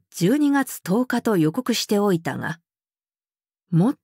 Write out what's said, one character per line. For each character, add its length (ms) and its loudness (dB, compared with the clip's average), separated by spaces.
十 260 2
二 140 2
月 300 -2
十 260 0
日 160 -2
と 120 0
予 160 2
告 220 -2
し 140 -4
て 100 0
お 160 2
い 80 0
た 160 -8
が、 220 -8
も 180 2
っ 140 -4